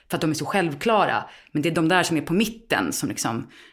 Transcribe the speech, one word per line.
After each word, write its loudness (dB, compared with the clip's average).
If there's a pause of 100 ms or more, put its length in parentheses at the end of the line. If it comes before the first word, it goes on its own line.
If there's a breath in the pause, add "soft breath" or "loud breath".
för -4
att -2
de 2
är 0
så -4
självklara. 0 (280 loud breath)
Men 0
det 2
är -2
de 4
där 4
som 0
är 0
på -4
mitten 0
som -4
liksom -4 (260 loud breath)